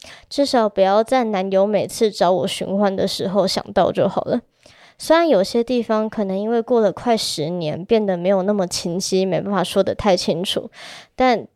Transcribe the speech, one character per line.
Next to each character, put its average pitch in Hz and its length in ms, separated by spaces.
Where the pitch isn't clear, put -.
至 285 160
少 240 220
不 202 140
要 196 200
在 254 220
男 196 260
友 190 160
每 190 220
次 214 240
找 175 180
我 185 160
寻 - 320
欢 202 160
的 190 140
时 - 220
候 190 180
想 - 240
到 190 200
就 180 180
好 - 160
了。 - 160
虽 - 180
然 339 100
有 240 160
些 233 220
地 247 180
方 220 280
可 208 160
能 190 120
因 208 120
为 233 120
过 226 200
了 202 100
快 233 240
十 160 340
年， 160 360
变 214 200
得 185 120
没 175 100
有 190 160
那 202 100
么 196 140
清 175 320
晰， 190 260
没 180 140
办 196 100
法 190 140
说 190 180
得 190 140
太 190 220
清 170 260
楚， - 260
但 240 400